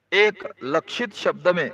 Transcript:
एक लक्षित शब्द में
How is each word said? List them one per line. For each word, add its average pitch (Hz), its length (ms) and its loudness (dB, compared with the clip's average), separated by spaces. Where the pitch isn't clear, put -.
एक 202 320 4
लक्षित 165 520 -4
शब्द 151 320 0
में 170 260 0